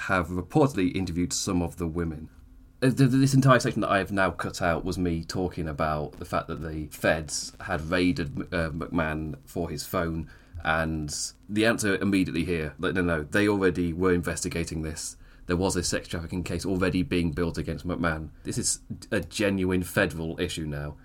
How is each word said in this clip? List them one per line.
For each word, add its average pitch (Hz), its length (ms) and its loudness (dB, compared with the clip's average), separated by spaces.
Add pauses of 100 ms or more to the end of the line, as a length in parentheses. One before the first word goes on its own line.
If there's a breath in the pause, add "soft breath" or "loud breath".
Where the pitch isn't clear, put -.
have 90 260 0
reportedly 92 680 2
interviewed 87 380 0
some 90 300 0
of 82 160 -4
the 87 100 -2
women. 80 400 -4 (520)
Uh, 131 120 4
th-, 107 60 -2
th-, 135 140 6
this 135 220 4
entire 131 260 8
section 110 220 0
that - 80 0
I 98 80 4
have 95 140 0
now 95 180 4
cut - 320 -6
out 82 240 2
was 90 140 -2
me 82 240 0
talking 90 440 -2
about 76 520 -2
the 80 60 -12
fact - 220 -2
that 80 140 -6
the 78 300 -6
feds 80 720 0
had 80 280 -4
raided 90 480 2
M-, 92 140 -6
uh, 82 180 0
McMahon 78 640 -2 (120)
for 85 260 -6
his 76 120 -8
phone, 82 460 -2 (340 loud breath)
and 80 480 0 (380)
the 104 160 2
answer 107 300 2
immediately 92 500 2
here, 78 320 -2
like, 87 160 0
no, 92 80 2
no, 82 220 2
they 104 240 2
already 90 460 2
were 90 200 4
investigating 82 720 -2
this. - 340 -8 (300 soft breath)
There 87 100 2
was 92 180 2
a 87 60 0
sex - 260 -2
trafficking 85 360 -4
case 85 240 -4
already 92 340 2
being 85 300 0
built 85 260 -2
against 78 300 -6
McMahon. 80 420 -2 (140)
This - 160 -4
is - 220 -2 (300)
a 104 100 0
genuine 92 600 0
federal 82 580 -2
issue 85 280 -4
now. 73 380 -6